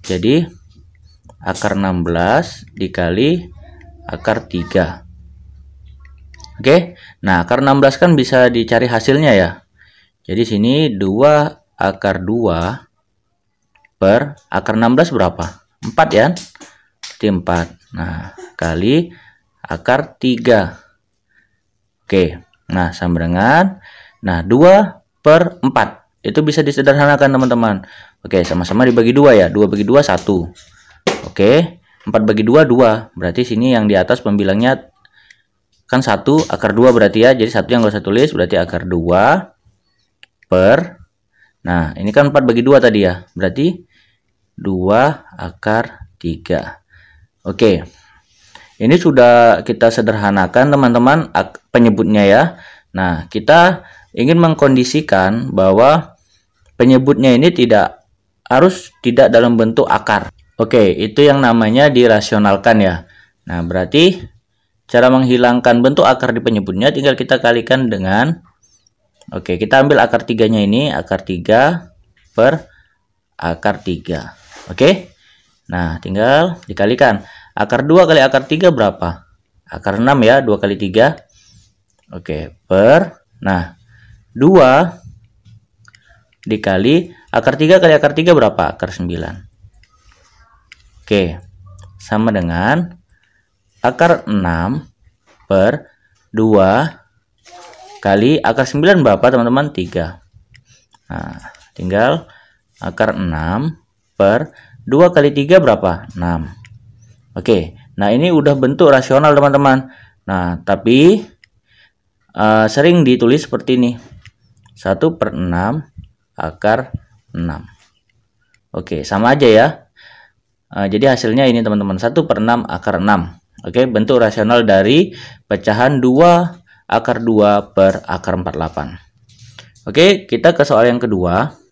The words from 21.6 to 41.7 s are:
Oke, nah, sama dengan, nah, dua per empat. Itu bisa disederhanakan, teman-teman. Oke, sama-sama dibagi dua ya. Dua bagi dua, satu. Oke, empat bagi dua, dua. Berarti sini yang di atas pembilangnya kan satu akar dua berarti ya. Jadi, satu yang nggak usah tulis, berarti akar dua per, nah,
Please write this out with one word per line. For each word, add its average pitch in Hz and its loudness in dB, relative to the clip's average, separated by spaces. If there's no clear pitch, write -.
Oke, 85 -2
nah, 87 -4
sama 85 -6
dengan, 131 0
nah, 87 -6
dua 175 4
per - 2
empat. - -4
Itu 151 -4
bisa 151 -2
disederhanakan, 139 2
teman-teman. 117 -2
Oke, 90 -2
sama-sama 90 -2
dibagi 120 2
dua 143 6
ya. 104 4
Dua 101 0
bagi 101 -2
dua, 139 2
satu. 90 -2
Oke, 139 0
empat 107 -2
bagi 110 0
dua, 135 4
dua. 113 0
Berarti 92 -4
sini 120 -2
yang 107 0
di 101 2
atas 92 0
pembilangnya 104 -2
kan 127 -2
satu 131 0
akar 104 -4
dua 123 4
berarti 110 2
ya. 131 6
Jadi, 117 0
satu 127 -4
yang 123 0
nggak 107 0
usah 95 -8
tulis, 117 0
berarti 90 -2
akar 87 -6
dua 92 0
per, 120 2
nah, 85 -4